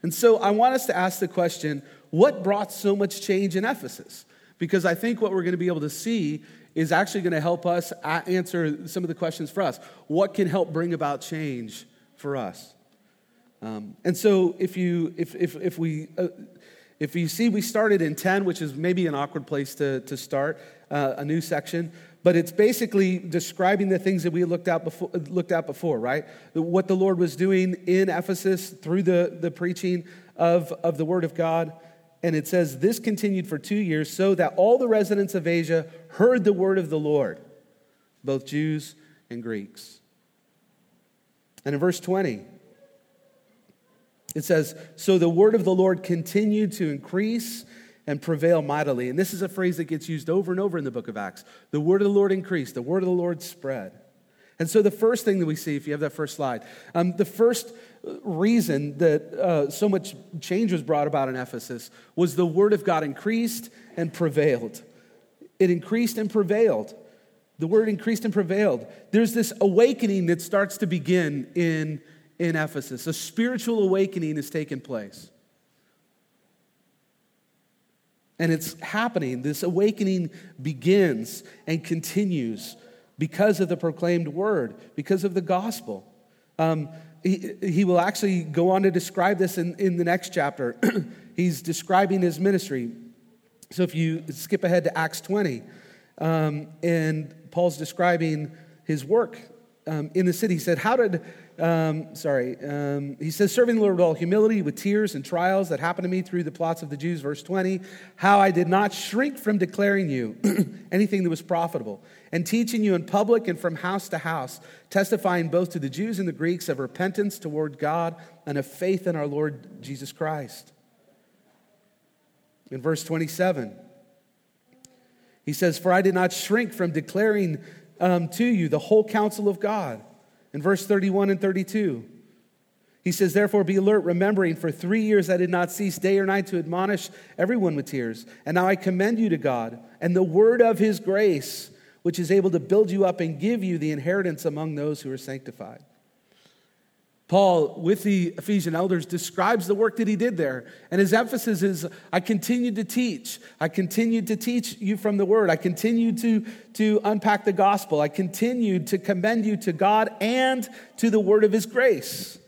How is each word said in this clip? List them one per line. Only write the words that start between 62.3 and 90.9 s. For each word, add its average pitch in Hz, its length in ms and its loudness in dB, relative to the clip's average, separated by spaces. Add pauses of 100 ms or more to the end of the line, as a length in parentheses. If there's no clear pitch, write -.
the 175 100 4
word 196 260 4
of 202 120 0
God 160 180 2
increased 226 680 -4 (260)
and 170 160 -4
prevailed. 143 680 0 (760)
It 185 120 4
increased 226 480 -2
and 214 120 -4
prevailed. 202 640 2 (640)
The 156 80 -4
word 220 220 4
increased 220 360 -2
and 220 80 -2
prevailed. 190 540 0 (240)
There's 226 220 4
this 233 280 0
awakening 202 680 4
that 170 140 2
starts 196 380 -2
to 214 80 0
begin 156 680 0
in, 156 460 -2 (380)
in 170 160 0
Ephesus. 151 520 -4
A 165 60 -4
spiritual 226 680 -2
awakening 190 540 0
is 147 140 -6
taking 147 300 -6
place. 107 500 -12 (3000)
And 165 140 2
it's 160 280 -4
happening. 165 640 -4
This 147 200 -4
awakening 190 680 0 (300)
begins 139 840 2 (240)
and 160 160 -4
continues 165 960 -4 (420)
because 185 420 2
of 185 80 0
the 180 80 -2
proclaimed 170 500 -2
word, 160 480 -2 (220)
because 190 260 0
of 190 120 -2
the 190 60 0
gospel. 180 640 -4 (540)
Um, 160 300 0 (340)
he, 190 300 -2 (100)
he 190 220 2
will 180 160 4
actually 190 420 0
go 165 280 0
on 190 120 4
to 190 80 4
describe 180 480 0
this 185 200 0
in, 170 200 -4
in 185 180 0
the 175 60 0
next 170 300 0
chapter. 139 500 -2
<clears throat> - 540 -4